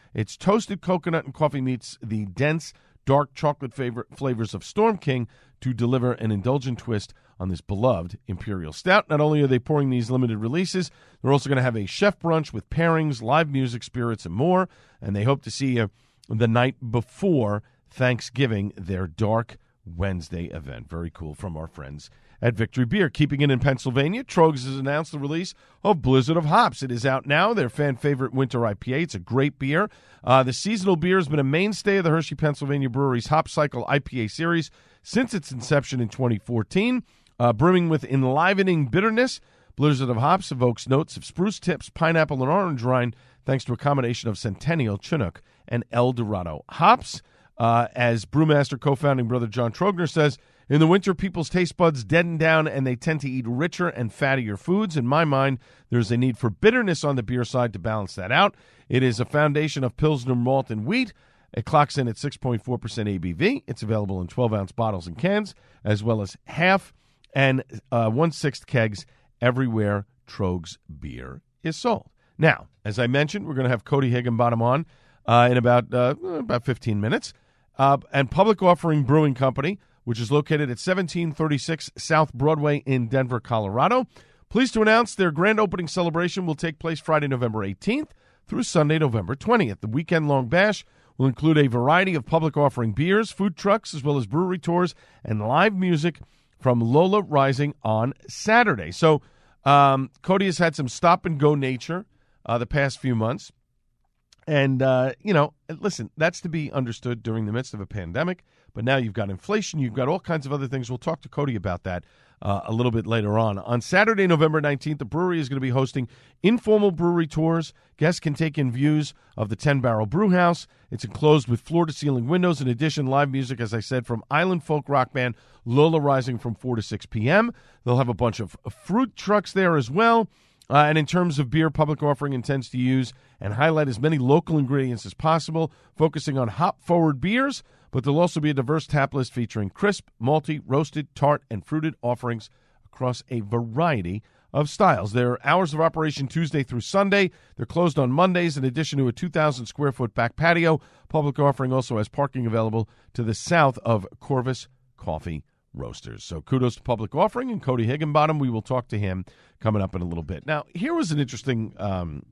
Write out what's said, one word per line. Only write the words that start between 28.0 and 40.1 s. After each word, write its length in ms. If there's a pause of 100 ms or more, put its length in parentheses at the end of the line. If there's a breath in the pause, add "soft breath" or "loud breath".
winter 320
I 100
P 180
A. 60
It's 140
a 60
great 400
beer. 300 (340 soft breath)
Uh, 180
the 120
seasonal 420
beer 220
has 100
been 100
a 60
mainstay 540
of 80
the 60
Hershey, 220
Pennsylvania 560
Brewery's 380
Hop 220
Cycle 400
I 100
P 220
A 80
series 420 (300 soft breath)
since 320
its 180
inception 480
in 80
twenty 300
fourteen. 640 (340 soft breath)
Uh, 140
brimming 380
with 160
enlivening 800
bitterness, 560 (340 soft breath)
Blizzard 340
of 60